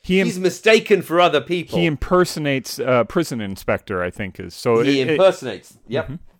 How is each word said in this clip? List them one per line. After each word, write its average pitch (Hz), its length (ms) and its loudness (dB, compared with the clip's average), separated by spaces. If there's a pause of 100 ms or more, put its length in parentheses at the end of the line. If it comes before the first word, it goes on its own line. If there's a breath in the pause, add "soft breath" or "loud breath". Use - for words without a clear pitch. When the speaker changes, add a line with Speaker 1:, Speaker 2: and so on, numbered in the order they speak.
Speaker 1:
He 185 180 0
im- 190 80 2
Speaker 2:
He's 180 100 -4
mistaken 190 640 2
for 156 200 0
other 165 200 4
people. 170 380 -4
Speaker 1:
He 175 80 2
impersonates 151 920 -2
a 123 300 2
prison 151 340 -2
inspector, 98 600 -4
I 90 80 -4
think, - 280 -10
is. 92 140 -12
So 117 280 2
Speaker 2:
He 139 200 2
Speaker 1:
it, 127 60 -2
it 160 60 0
Speaker 2:
impersonates. 151 640 0 (100)
Yep. 135 180 -4
Speaker 1:
Mm-hmm. 135 100 -12 (240)